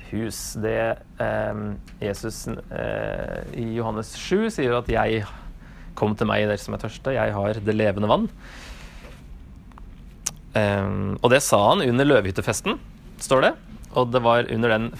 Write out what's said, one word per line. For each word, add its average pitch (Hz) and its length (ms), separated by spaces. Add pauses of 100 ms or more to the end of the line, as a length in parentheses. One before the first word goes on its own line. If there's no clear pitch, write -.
(120)
hus. 107 280 (220)
Det, 110 160 (480)
ehm, 107 540 (220)
Jesus, 107 460
eh, - 960 (160)
i 117 80 (140)
Johannes 110 380
sju 208 360
sier 123 240
at 120 160
«Jeg 110 320 (720)
kom 107 180
til 107 140
meg, 104 160
dere 104 160
som 107 160
er - 80
tørste, 131 300
jeg 110 180
har 104 320
det 107 100
levende 104 340
vann». 196 200 (2250)
Ehm, 98 640
og 123 120
det 143 120
sa 107 140 (120)
han 180 140
under 127 220
løvhyttefesten, 110 720 (440)
står 131 260
det. 262 60 (440)
Og 123 160
det 123 80
var 117 320
under 113 220
den 113 140 (100)